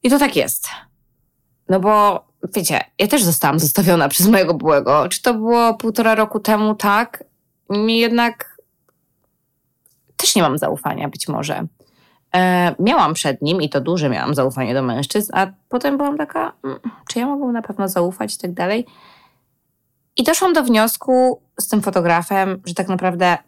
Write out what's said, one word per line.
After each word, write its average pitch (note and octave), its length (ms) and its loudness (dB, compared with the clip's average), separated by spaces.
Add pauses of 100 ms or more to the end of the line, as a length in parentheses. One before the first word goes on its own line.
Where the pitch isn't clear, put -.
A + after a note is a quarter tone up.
I B3 80 2
to C#4 80 4
tak C#4 180 2
jest. - 320 -4 (1000)
No F#3 120 2
bo, G#3 440 2 (300)
wiecie, E3 260 -2 (180)
ja G3+ 80 2
też C4+ 160 2
zostałam D#3+ 360 2
zostawiona E3 500 2
przez F3+ 200 2
mojego F#3+ 260 4
byłego. D3 540 2
Czy - 140 -6
to B3 120 2
było A#3 400 2
półtora A3+ 400 0
roku G#3+ 260 0
temu? G#3+ 340 2
Tak. G#3 500 -2 (460)
Mi A3 280 0
jednak A#3 600 -2 (1600)
też - 200 0
nie G3 60 4
mam D3 160 0
zaufania D3 500 -4
być - 200 -10
może. - 380 -6 (680)
E, F3+ 440 2
miałam G3 360 2
przed C#3+ 280 -4
nim E3+ 200 0
i D3+ 60 -2
to C#3+ 120 -2
duże D#3 280 -2
miałam A2 260 -2
zaufanie B2+ 400 -2
do C3+ 80 0
mężczyzn, C#3 520 -4
a F#3+ 120 0 (220)
potem C#4 280 -2
byłam C#4+ 220 -2
taka, D4+ 340 -6 (120)
„Mm, - 140 -8 (300)
czy - 100 -6
ja A#3+ 80 -2
mogę C#4+ 180 -4
mu B3 80 -4
na A#3 100 -4
pewno G3+ 260 -6
zaufać?” F#3 460 -4
i - 40 -8
tak F3+ 140 -8
dalej. F#3+ 340 -4 (1300)
I - 60 -2
doszłam E4 300 2
do D#4 120 2
wniosku B3 800 2 (180)
z - 80 -4
tym G#3+ 140 0
fotografem, F#3+ 840 0
że F3 100 -8
tak F#3 140 -4
naprawdę F3+ 600 0